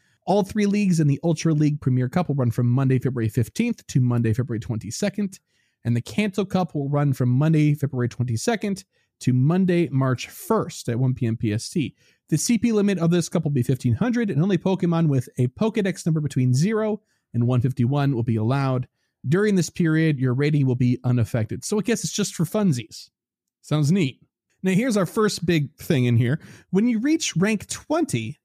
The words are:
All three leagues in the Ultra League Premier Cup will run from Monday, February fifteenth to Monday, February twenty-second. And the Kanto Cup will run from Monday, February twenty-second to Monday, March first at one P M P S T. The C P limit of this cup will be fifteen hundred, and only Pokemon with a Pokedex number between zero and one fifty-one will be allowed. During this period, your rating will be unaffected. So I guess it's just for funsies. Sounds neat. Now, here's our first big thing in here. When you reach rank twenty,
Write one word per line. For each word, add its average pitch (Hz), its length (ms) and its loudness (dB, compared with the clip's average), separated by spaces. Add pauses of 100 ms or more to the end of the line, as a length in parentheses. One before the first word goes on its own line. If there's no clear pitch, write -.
(260)
All 196 180 2
three 208 220 -2
leagues 196 360 2
in 147 60 4
the 139 160 2
Ultra 165 300 0
League 147 280 0
Premier 127 280 0
Cup 180 200 -2
will 139 60 -2
run 123 160 0
from 120 160 0
Monday, 131 320 2
February 123 300 -2
fifteenth - 580 -2
to - 120 0
Monday, 120 320 2
February 113 300 -4
twenty-second. 190 800 -6 (440)
And 117 120 0
the 120 60 -2
Kanto 208 440 -4
Cup 185 280 -2
will 139 160 -4
run 143 240 0
from 127 160 0
Monday, 147 460 2
February 123 340 -4
twenty-second 185 720 -4 (360)
to 123 140 0
Monday, 175 580 2
March 135 360 -2
first - 640 -4
at 117 80 -2
one 127 160 0
P 123 140 -2
M 110 100 -2
P 104 160 -2
S - 160 -6
T. 147 240 -4 (360)
The 156 100 0
C 233 180 0
P 240 140 0
limit 202 260 2
of 165 140 2
this 175 180 0
cup 170 140 -2
will 147 80 -2
be 135 100 0
fifteen 123 320 0
hundred, 226 380 0
and 135 100 0
only 190 160 2
Pokemon 175 520 0
with 131 280 0
a 127 120 2
Pokedex 208 580 -2
number 156 140 0
between 127 340 0
zero 214 480 0 (320)
and 120 100 0
one 123 160 2
fifty-one 135 540 0
will 117 80 -2
be 113 120 0
allowed. 127 520 0 (420)
During 202 240 2
this 180 160 0
period, 160 500 2
your 127 140 0
rating 147 320 2
will 127 100 2
be 123 280 2
unaffected. 123 600 -2
So 214 140 -2
I 202 60 -2
guess 226 200 -2
it's - 100 -6
just - 200 -4
for 165 120 -2
funsies. 160 680 -2 (500)
Sounds 151 300 0
neat. 170 300 0 (420)
Now, 190 80 2
here's 214 260 2
our 185 80 2
first 208 400 0
big 160 320 0
thing 131 280 0
in 120 120 4
here. 127 220 2 (320)
When 208 160 2
you 233 100 0
reach 302 400 0
rank 202 300 0
twenty, 147 760 -4